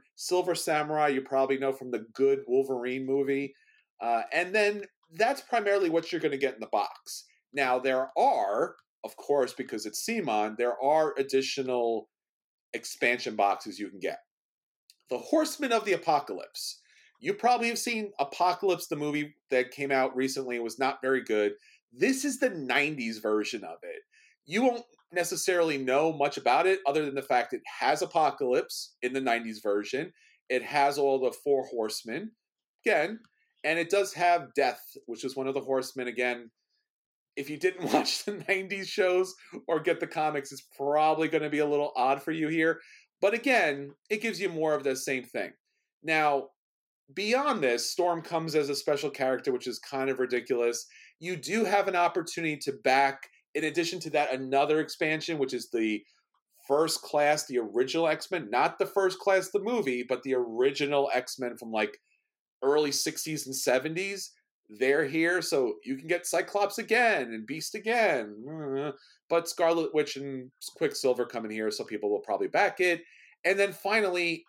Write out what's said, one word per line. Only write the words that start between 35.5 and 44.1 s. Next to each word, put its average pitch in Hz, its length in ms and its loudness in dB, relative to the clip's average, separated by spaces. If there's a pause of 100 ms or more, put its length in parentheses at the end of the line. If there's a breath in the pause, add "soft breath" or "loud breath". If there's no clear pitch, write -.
the 139 80 -4
horsemen. 131 460 -4
Again, 120 420 -4 (840)
if 139 140 -8
you 151 80 -8
didn't 185 340 -2
<laughs> - 0 -
watch - 320 0
the 208 240 -6
nineties 190 400 -2
shows 185 460 2 (340 loud breath)
or 160 120 0
get 170 200 0
the 165 60 -4
comics, 151 460 -4
it's - 140 -18 (100)
probably 151 520 2
gonna 151 220 0
be 147 100 0
a 151 60 2
little 147 300 0
odd 135 260 2
for 160 100 -4
you 156 160 -2
here. 160 320 0 (400 loud breath)
But 208 140 4
again, 175 580 2 (180)